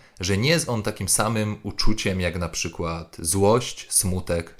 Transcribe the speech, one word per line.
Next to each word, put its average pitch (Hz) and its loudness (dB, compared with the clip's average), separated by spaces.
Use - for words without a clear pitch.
że 95 0
nie 131 2
jest 165 0
on 117 -2
takim 104 -4
samym 107 0
uczuciem 101 2
jak 87 -2
na 87 -2
przykład 82 -6
złość, 101 2
smutek 90 -2